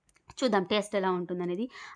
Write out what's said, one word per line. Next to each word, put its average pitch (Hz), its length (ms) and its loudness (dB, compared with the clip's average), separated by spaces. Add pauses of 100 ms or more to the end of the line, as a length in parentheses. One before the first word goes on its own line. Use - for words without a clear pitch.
(440)
చూద్దాం 208 200 4
టేస్ట్ 208 320 0
ఎలా 190 140 2
ఉంటుందనేది. 180 580 -2 (280)